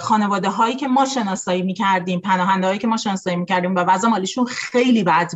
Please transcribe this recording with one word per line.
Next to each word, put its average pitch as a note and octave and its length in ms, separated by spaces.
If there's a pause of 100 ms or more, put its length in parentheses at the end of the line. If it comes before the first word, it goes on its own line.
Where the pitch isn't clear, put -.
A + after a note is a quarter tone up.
خانواده‌هایی G#3 760
که C#4 120
ما C4+ 180
شناسایی F#3+ 560
می‌کردیم، F#3 580
پناهنده‌هایی F#3+ 600
که A#3 80
ما A3+ 100
شناسایی F#3 380
می‌کردیم F3+ 400
و F3+ 40
وضع F#3 280
مالیشون A3 380
خیلی B3 580
بد E3+ 320